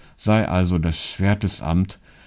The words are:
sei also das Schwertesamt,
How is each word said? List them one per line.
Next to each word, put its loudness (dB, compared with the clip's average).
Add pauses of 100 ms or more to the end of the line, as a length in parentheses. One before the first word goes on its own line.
(160)
sei 2
also 2
das 0
Schwertesamt, -2 (280)